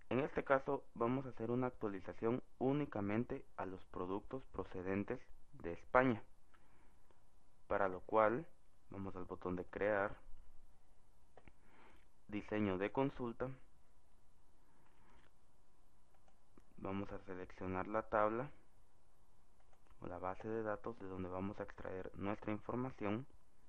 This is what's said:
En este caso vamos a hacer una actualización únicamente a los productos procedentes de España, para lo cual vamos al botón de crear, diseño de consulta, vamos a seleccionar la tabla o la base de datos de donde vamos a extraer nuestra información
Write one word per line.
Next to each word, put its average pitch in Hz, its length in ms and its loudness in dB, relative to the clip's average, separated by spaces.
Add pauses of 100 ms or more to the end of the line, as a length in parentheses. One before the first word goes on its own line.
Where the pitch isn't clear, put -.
(100)
En 117 80 6
este 147 260 2
caso 139 480 6
vamos 127 320 4
a 127 60 -4
hacer 113 200 0
una 127 180 6
actualización 107 720 2 (160)
únicamente 123 840 4 (140)
a 92 80 -2
los 92 220 -4
productos 95 560 -2 (100)
procedentes 95 680 0 (440)
de 85 100 -2
España, 127 500 8 (1500)
para 98 200 6
lo 92 120 -2
cual 110 460 6 (440)
vamos 95 260 -2
al 92 80 -2
botón 90 320 0
de 90 80 0
crear, 101 500 4 (2250)
diseño 104 480 4
de 98 160 2
consulta, 131 560 2 (3250)
vamos 98 360 0
a 95 80 -2
seleccionar 92 640 -2
la 110 160 2
tabla 113 480 4 (1500)
o 90 40 -4
la 87 120 -4
base 92 300 -2
de 113 140 0
datos 110 360 -2
de 95 80 -6
donde 92 240 -2
vamos 95 300 -2
a - 20 0
extraer 92 540 -6
nuestra 104 360 0
información 117 760 0 (420)